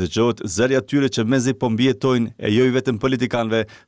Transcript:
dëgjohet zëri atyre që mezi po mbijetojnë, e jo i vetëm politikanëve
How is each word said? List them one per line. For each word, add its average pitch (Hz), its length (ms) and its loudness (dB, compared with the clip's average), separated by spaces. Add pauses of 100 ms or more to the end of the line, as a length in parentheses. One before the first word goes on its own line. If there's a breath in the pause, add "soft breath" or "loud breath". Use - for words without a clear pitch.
dëgjohet 110 420 0
zëri 113 320 0
atyre 139 320 0
që 120 160 -2
mezi 127 300 0
po 123 160 -4
mbijetojnë, 120 680 0
e 107 140 -4
jo 120 120 4
i 131 60 4
vetëm 127 300 -2
politikanëve 120 640 -2 (240 loud breath)